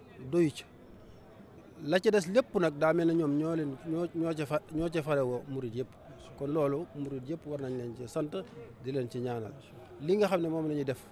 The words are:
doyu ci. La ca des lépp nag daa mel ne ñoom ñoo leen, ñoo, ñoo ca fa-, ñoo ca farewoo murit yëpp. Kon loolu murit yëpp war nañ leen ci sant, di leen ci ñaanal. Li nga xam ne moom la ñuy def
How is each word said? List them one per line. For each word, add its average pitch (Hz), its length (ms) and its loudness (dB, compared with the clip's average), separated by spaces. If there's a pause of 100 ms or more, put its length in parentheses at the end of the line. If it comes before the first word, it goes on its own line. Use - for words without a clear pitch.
(300)
doyu 160 200 6
ci. - 140 -12 (1200)
La 156 160 4
ca 220 100 4
des 202 220 4
lépp 254 220 4
nag 160 240 4
daa 156 140 6
mel 170 160 4
ne 165 60 4
ñoom 151 220 4
ñoo 160 200 2
leen, 147 200 -2 (100)
ñoo, 170 280 -2
ñoo 165 200 0
ca 151 120 -2
fa-, 151 160 0 (100)
ñoo 160 180 0
ca 160 120 0
farewoo 135 460 2
murit 127 260 -6
yëpp. 123 140 -4 (500)
Kon 139 120 -4
loolu 147 360 2 (100)
murit 139 320 -6
yëpp 165 180 -6
war 147 140 -6
nañ 127 160 -4
leen 120 200 -6
ci 123 120 -10
sant, 156 220 -4 (520)
di 127 100 -6
leen 127 180 0
ci 127 100 -6
ñaanal. 120 320 -4 (480)
Li 165 160 2
nga 208 120 6
xam 180 140 2
ne 165 60 0
moom 160 200 0
la 151 60 0
ñuy 147 100 0
def 131 160 -2 (120)